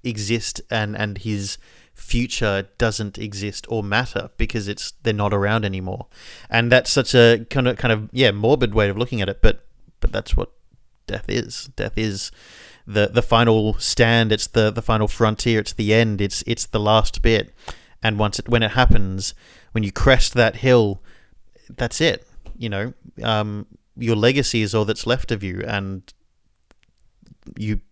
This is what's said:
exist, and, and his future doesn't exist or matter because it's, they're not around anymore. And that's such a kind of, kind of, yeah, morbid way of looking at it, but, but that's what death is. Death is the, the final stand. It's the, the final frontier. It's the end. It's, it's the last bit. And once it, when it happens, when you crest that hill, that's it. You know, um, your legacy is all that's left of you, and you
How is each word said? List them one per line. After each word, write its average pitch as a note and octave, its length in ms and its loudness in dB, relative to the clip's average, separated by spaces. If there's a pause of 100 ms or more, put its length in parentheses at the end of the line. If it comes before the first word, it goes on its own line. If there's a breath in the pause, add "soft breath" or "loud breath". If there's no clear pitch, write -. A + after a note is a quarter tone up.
exist, A2 560 -4 (100)
and, G#2+ 260 -4
and G#2 200 -6
his G2+ 400 -8 (360 soft breath)
future G#2 840 -2
doesn't G#2+ 400 -2
exist G2+ 520 -10
or A2+ 140 -4
matter A2 540 -4
because A2 300 -2
it's, - 260 -10 (100)
they're A2+ 100 0
not G#2 200 -2
around G#2 320 0
anymore. F#2+ 400 -8 (440 loud breath)
And A#2 220 2
that's B2+ 200 4
such - 240 0
a A#2 340 6
kind B2+ 180 0
of, A#2+ 100 -2
kind A#2 140 -2
of, G#2+ 200 -2
yeah, B2+ 200 2
morbid A2+ 420 0
way G#2 160 2
of G2 80 -6
looking A#2+ 240 -4
at F#2+ 80 -4
it, - 120 -2
but, - 240 6 (340)
but - 120 2
that's - 260 -2
what - 140 -2 (560)
death G2 200 -8
is. - 480 -6
Death - 220 -6
is G#2+ 340 -6 (560 loud breath)
the, G#2 200 2
the A#2+ 160 2
final A2 560 4
stand. A#2 520 2
It's G#2+ 160 -2
the, G#2+ 240 2
the A2 120 -6
final G#2+ 240 0
frontier. A2 520 0
It's - 140 -6
the G#2+ 200 0
end. A2 280 2
It's, - 260 -4
it's A2+ 200 -4
the A2 120 -4
last G#2+ 440 2
bit. A2+ 280 2 (520 loud breath)
And G#2+ 160 0
once G#2 200 0
it, - 80 -10
when A#2 140 2
it G#2+ 100 -2
happens, G2+ 640 4 (380 soft breath)
when A2 120 -2
you G2 80 -4
crest - 440 4
that A2+ 220 2
hill, A#2 440 2 (680 soft breath)
that's - 320 -8
it. D#3 280 -2 (300)
You A#2 120 -8
know, G#2 240 -6 (300)
um, G#2+ 420 -4 (320)
your A2+ 180 -2
legacy A#2+ 460 0
is G#2+ 140 -4
all A2 100 2
that's G#2+ 220 -4
left A#2+ 240 -2
of G#2 120 -4
you, F#2+ 220 -8
and G2 480 -8 (1400)
you G#2+ 240 -4 (100)